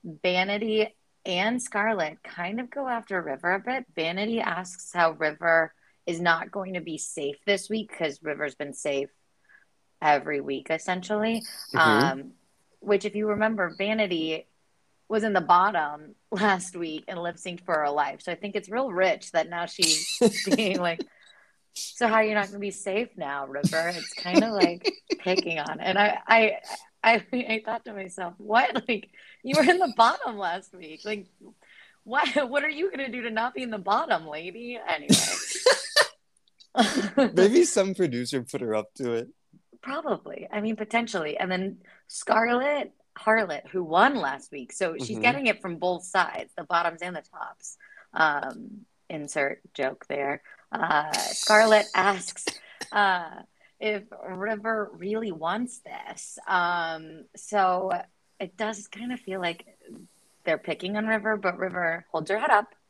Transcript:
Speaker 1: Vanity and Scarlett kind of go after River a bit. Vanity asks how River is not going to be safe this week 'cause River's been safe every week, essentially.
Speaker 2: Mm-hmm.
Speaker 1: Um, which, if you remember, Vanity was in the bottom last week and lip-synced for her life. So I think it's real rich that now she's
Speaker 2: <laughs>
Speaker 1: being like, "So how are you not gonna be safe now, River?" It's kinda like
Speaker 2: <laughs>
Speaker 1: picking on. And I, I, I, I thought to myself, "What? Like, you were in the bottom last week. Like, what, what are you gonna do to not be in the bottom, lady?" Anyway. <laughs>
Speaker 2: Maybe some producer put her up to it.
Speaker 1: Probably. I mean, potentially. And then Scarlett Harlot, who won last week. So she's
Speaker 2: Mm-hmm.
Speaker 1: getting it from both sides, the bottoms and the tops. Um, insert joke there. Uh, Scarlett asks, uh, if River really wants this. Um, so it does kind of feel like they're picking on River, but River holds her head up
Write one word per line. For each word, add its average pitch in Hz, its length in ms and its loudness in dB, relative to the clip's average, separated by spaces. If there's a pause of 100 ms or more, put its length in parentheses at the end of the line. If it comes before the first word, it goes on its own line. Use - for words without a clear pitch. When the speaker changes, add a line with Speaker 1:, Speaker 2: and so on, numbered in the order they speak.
Speaker 1:
Vanity 202 880 0 (300)
and 202 360 0
Scarlett 202 600 -2
kind 190 380 -8
of 247 100 -10
go 277 160 -6
after 220 340 -4
River 156 340 -2
a 196 40 -2
bit. 247 260 -4 (120)
Vanity 190 440 -2
asks - 540 -6
how 165 180 6
River 160 640 2 (320)
is 170 140 -2
not 165 320 2
going 190 220 -6
to 175 60 -4
be 160 180 -8
safe 143 460 -6
this 196 240 0
week 214 300 -4
'cause 151 240 -4
River's 147 320 -4
been 143 180 -8
safe 139 380 -2 (920)
every 147 400 4
week, 139 300 -6
essentially. 208 720 -2 (320)
Speaker 2:
Mm-hmm. 170 40 2
Speaker 1:
Um, 139 540 4 (480)
which, 202 240 2
if 202 120 -4
you 214 120 0
remember, 208 480 0
Vanity 180 680 -2 (640)
was 214 160 0
in 214 80 0
the 185 80 4
bottom 160 760 4 (160)
last 196 460 2
week 156 320 -6
and 175 140 -6
lip-synced 175 420 -8
for 175 100 0
her 147 160 2
life. 143 320 -2
So 175 100 -6
I - 20 -4
think 202 220 -8
it's 185 120 -6
real 240 240 -2
rich 180 400 2
that 165 160 0
now 175 180 -6
she's - 460 -2 (200)
Speaker 2:
<laughs> - 240 0
Speaker 1:
being 196 240 0
like, 170 200 -2 (720)
"So - 340 -2
how 214 80 4
are 220 80 6
you 214 100 0
not 202 140 0
gonna 202 100 -12
be 202 140 -6
safe 214 440 -4
now, 139 300 -6
River?" 165 500 -2
It's 151 180 -12
kinda 180 380 2
like 180 380 0 (160)
Speaker 2:
<laughs> - 120 -4
Speaker 1:
picking 175 400 -2
on. 151 220 -6
And 190 180 0
I, 208 280 2
I, 220 260 6 (520)
I, 226 180 4 (100)
I 220 320 -4
thought 226 200 -6
to 233 80 -14
myself, 185 460 -10
"What? 226 500 2
Like, - 220 -4 (320)
you 254 140 0
were 311 120 6
in 349 100 6
the 320 180 2
bottom 240 420 4
last 185 360 -4
week. 160 300 -16
Like, 202 220 -6 (760)
what, 269 240 0 (220)
what 285 140 0
are 311 60 -2
you 320 200 -2
gonna 269 200 -6
do 247 120 -8
to 233 80 -4
not 226 240 -2
be 262 80 -6
in 240 80 -6
the 214 80 -6
bottom, 196 480 0
lady?" 185 520 -10 (100)
Anyway. 147 260 2 (1600)
<laughs> 233 580 4
Speaker 2:
Maybe 214 320 8
some 190 300 2
producer 123 480 0
put 127 180 -8
her 110 140 0
up 107 220 0
to 120 180 -2
it. 117 140 -2 (520)
Speaker 1:
Probably. 277 720 -6
I 208 100 -2
mean, 220 160 -2
potentially. 214 640 -2
And 185 120 -2
then 190 280 -2 (300)
Scarlett 247 840 0 (260)
Harlot, 208 500 2
who 180 140 -4
won 190 340 6
last 139 360 -4
week. 135 200 -12
So 165 260 -2
she's 123 180 -6
Speaker 2:
Mm-hmm. 110 60 -4
Speaker 1:
getting 254 240 2
it 202 160 0
from 175 140 -6
both 180 280 -2
sides, - 520 -2
the 170 80 -10
bottoms 170 380 0
and 180 140 -8
the 147 60 -10
tops. - 560 -14 (340)
Um, - 680 -2 (280)
insert 147 520 -4 (120)
joke 139 360 -6
there. 143 340 -4 (300)
Uh, 151 400 0
Scarlett 214 840 6
asks, 185 500 0 (480)
uh, 190 500 2 (380)
if 208 220 -2 (260)
River 208 640 -4
really 202 380 -4
wants 180 480 -4
this. - 680 -14
Um, 165 800 -2 (120)
so 190 540 2 (500)
it 185 160 -10
does 214 320 -6
kind 247 240 -10
of 247 80 -8
feel 190 200 -8
like 170 240 -4 (800)
they're 160 140 2
picking 185 380 -4
on 214 100 -2
River, 220 300 0
but 185 220 -2
River 175 540 -2
holds 160 180 -4
her 208 80 2
head 269 120 0
up 214 240 4 (160)